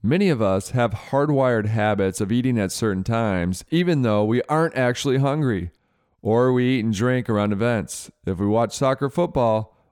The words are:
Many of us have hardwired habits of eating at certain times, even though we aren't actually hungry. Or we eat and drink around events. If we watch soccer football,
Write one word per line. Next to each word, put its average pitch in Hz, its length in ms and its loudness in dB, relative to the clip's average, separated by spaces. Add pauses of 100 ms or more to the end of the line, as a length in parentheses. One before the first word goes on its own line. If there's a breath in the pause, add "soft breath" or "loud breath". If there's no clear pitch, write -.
Many 180 280 2
of 127 100 0
us 98 300 0
have 120 400 -2
hardwired 135 560 2
habits 104 560 0
of 98 100 -2
eating 123 260 0
at 98 140 0
certain 95 320 -2
times, 95 680 -2
even 170 300 0
though 107 240 2
we 117 200 0
aren't 160 300 0
actually 127 440 0
hungry. 135 520 0 (520)
Or 120 280 2
we 123 140 2
eat 127 220 0
and 113 80 0
drink 123 340 0
around 104 240 0
events. 110 580 -4 (140)
If 95 140 -4
we 101 80 0
watch 110 280 0
soccer 135 360 -2
football, 120 680 0 (160)